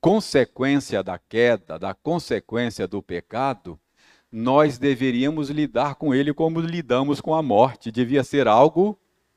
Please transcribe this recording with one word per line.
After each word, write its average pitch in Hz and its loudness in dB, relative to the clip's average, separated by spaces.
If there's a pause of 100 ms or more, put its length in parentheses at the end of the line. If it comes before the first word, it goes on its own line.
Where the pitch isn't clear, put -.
consequência 139 0
da 92 -8
queda, 110 -2
da 95 -8
consequência 120 -4
do 98 -8
pecado, 95 -8 (520)
nós 131 2
deveríamos 135 0
lidar 139 -2
com 147 -2
ele 143 0
como 165 -2
lidamos 143 -2
com 156 -2
a 160 0
morte. 120 2
Devia 123 0
ser 135 2
algo 160 4 (380)